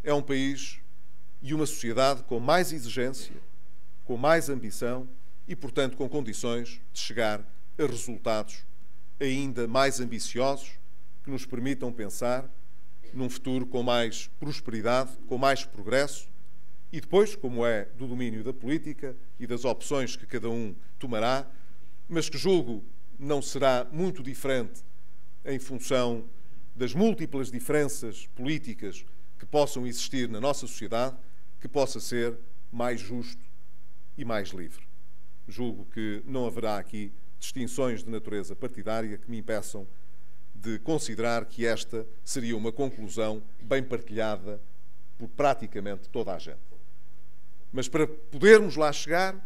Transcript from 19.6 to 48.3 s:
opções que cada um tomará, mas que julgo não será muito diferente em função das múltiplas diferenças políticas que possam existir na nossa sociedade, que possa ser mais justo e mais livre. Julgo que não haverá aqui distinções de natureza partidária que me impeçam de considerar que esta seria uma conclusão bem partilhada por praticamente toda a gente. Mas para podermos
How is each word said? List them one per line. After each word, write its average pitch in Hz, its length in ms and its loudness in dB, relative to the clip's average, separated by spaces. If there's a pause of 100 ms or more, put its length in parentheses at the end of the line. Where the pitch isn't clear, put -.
opções 123 500 0
que - 120 -2
cada 117 220 0
um 113 260 0 (240)
tomará, 123 500 0 (580)
mas 160 220 2
que 160 80 0
julgo 123 460 2 (340)
não 139 240 0
será 127 500 2
muito 165 300 0
diferente 127 600 0 (600)
em 139 140 0
função 123 720 0 (460)
das 117 180 0
múltiplas 160 560 2
diferenças 127 800 0
políticas 123 800 -2 (340)
que - 60 -2
possam 139 420 2
existir 123 420 0
na 110 100 -2
nossa 135 280 0
sociedade, 113 480 0 (440)
que - 80 -2
possa 131 320 2
ser 117 380 0 (340)
mais 120 280 0
justo 120 420 0 (760)
e 143 80 -2
mais 107 240 0
livre. 120 360 -2 (600)
Julgo 104 380 0
que 107 400 -2
não 131 200 0
haverá 107 320 0
aqui 101 340 -2 (280)
distinções 120 640 0
de - 60 0
natureza 101 460 0
partidária 110 640 0
que 120 140 -2
me 117 60 -2
impeçam 104 500 0 (680)
de 107 260 0
considerar 117 680 0
que 117 200 0
esta 110 400 0 (180)
seria 117 320 0
uma 110 160 0
conclusão 107 720 0 (180)
bem 131 220 2
partilhada 107 800 0 (560)
por 117 120 -2
praticamente 104 800 0
toda 107 240 0
a 82 60 0
gente. - 200 -2 (1120)
Mas 127 160 0
para 156 200 2
podermos 185 680 6